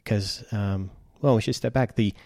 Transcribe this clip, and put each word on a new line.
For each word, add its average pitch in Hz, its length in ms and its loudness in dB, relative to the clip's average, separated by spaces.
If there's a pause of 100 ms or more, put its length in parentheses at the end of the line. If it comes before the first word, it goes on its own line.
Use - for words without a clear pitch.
'cause, 101 460 -2
um, 98 400 -4 (320)
well, 139 100 4
we 110 80 4
should 127 140 -2
step - 180 -4
back. 127 220 0
The 104 180 2 (120)